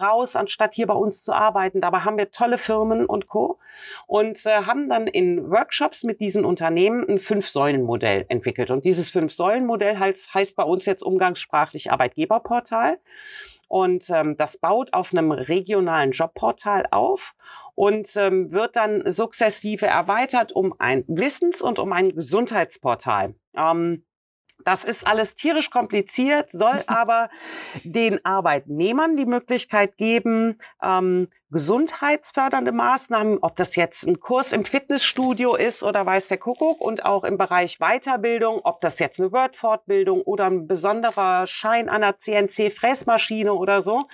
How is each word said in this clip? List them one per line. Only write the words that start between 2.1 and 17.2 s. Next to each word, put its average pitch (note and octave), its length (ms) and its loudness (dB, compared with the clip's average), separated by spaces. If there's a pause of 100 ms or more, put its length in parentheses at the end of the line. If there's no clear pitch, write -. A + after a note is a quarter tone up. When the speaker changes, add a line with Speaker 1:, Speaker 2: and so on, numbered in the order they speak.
Speaker 1:
wir G3+ 140 -2
tolle A#3+ 260 0
Firmen A3 320 0 (160)
und - 220 -4
Co.“ - 320 -2 (480)
Und, G#3+ 400 0
äh, G#3+ 180 4
haben C4+ 240 0
dann A3+ 160 0
in F3 460 0
Workshops - 520 0
mit A3+ 160 -2
diesen G3+ 260 0
Unternehmen F3 640 2
ein G3+ 120 2
Fünf-Säulen-Modell B2+ 1120 0
entwickelt. A#2+ 420 -2
Und C3 140 -2
dieses F3 260 2
Fünf-Säulen-Modell G#3 880 0
heißt, F#3+ 340 -2
heißt G4 220 -2
bei F#3+ 80 0
uns F3 240 0
jetzt F#3+ 160 -2
umgangssprachlich F3+ 880 0
Arbeitgeberportal. A#3 1080 0 (720)
Und, F#3 420 0
ähm, D3+ 280 2
das - 200 -2
baut G#3 360 0
auf F3+ 200 -2
einem D#3+ 180 2
regionalen E3 800 0
Jobportal - 800 -2
auf - 460 -2 (400)